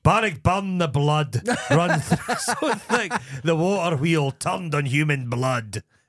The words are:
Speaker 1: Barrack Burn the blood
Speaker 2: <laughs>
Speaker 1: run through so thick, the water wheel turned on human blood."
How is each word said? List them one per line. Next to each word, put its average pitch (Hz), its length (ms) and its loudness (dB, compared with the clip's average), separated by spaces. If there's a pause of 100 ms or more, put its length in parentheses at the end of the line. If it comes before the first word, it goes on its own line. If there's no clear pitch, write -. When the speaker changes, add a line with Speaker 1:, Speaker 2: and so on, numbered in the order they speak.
Speaker 1:
Barrack 190 400 2
Burn 190 380 0
the 170 80 2
blood 147 540 0 (180)
Speaker 2:
<laughs> - 100 -8
Speaker 1:
run - 300 4
through - 360 -2
so - 380 -2
thick, 214 380 -2 (320)
the 165 120 2
water 175 420 0
wheel 147 340 2
turned 175 420 -4
on 147 120 0
human 139 440 0
blood." 120 540 -2 (260)